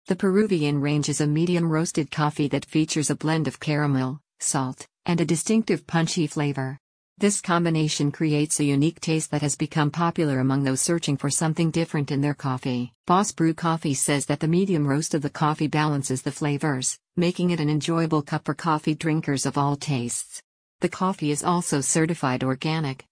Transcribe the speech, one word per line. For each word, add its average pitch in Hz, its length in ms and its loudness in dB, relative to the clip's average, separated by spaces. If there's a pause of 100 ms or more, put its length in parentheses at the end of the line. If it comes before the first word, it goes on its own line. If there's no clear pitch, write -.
The 190 80 0
Peruvian 185 680 2
range 143 260 0
is 147 140 -2
a 151 60 2
medium 170 420 2
roasted 156 400 0
coffee 151 380 0
that 139 180 -2
features 151 460 0
a 143 40 0
blend 156 320 0
of - 120 -8
caramel, 143 640 0 (180)
salt, 135 480 -4 (180)
and 170 160 2
a 170 40 2
distinctive 180 600 2
punchy 165 400 0
flavor. 139 540 -2 (400)
This 202 220 2
combination 160 720 2
creates 151 480 0
a 147 40 2
unique 143 380 2
taste 160 280 -2
that 147 140 -2
has 143 120 0
become 147 360 0
popular 160 480 0
among 135 240 2
those 131 180 0
searching 165 340 0
for 143 140 -2
something 160 400 0
different 160 400 -2
in 143 120 0
their 143 120 0
coffee. 127 580 -4 (140)
Boss 190 260 4
Brew 165 220 2
Coffee 160 400 -2
says 143 320 0
that 143 140 -2
the 160 80 -2
medium 170 380 2
roast 143 280 0
of 156 80 0
the 143 80 -2
coffee 151 380 0
balances 143 560 0
the 139 80 -4
flavors, 143 680 -2 (200)
making 180 340 0
it 170 80 0
an 147 100 2
enjoyable 160 540 0
cup 151 220 -4
for 147 100 -2
coffee 156 400 0
drinkers 151 500 0
of 143 140 0
all 143 160 2
tastes. 127 640 -4 (400)
The 175 80 0
coffee 185 400 -2
is 147 140 -2
also 175 380 0
certified 143 640 0
organic, 135 680 -2